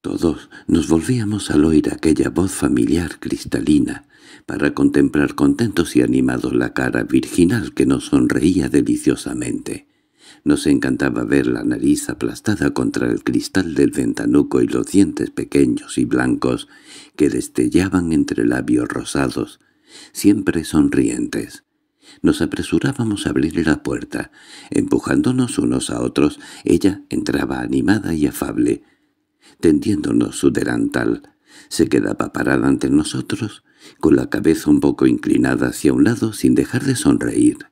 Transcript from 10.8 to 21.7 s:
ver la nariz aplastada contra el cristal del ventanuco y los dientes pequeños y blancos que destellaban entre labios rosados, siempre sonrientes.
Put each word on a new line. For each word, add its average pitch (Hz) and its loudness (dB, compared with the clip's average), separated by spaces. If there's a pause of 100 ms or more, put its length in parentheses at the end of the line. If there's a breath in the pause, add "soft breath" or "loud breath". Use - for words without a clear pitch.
ver 65 2
la 62 -2
nariz - 0
aplastada 69 -2
contra 60 -2
el 55 -4
cristal 80 -2
del 69 4
ventanuco 64 0
y - 2
los 60 -2
dientes 85 0
pequeños - 0
y 64 0
blancos 62 -2 (500 loud breath)
que 73 4
destellaban 80 0
entre 69 0
labios 62 0
rosados, 64 -6 (520 loud breath)
siempre 85 2
sonrientes. 64 0 (580 soft breath)